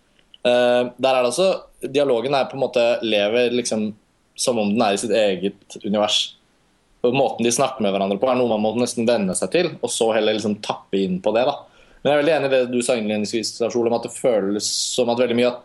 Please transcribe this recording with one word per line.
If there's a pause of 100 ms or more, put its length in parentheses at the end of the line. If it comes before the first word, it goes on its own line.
(440)
Eh, (100)
der
er
det
også, (280)
dialogen
er
på
en
måte, (160)
lever
liksom (420)
som
om
den
er
i
sitt
eget
univers. (680)
Og
måten
de
snakker
med
hverandre
på
er
noe
man
må
nesten
venne
seg
til, (120)
og
så
heller
liksom
tappe
inn
på
det
da. (480)
Men
jeg
er
veldig
enig
i
det
du
sa
innledningsvis,
Lars
Ole,
om
at
det
føles
som
at
veldig
mye
av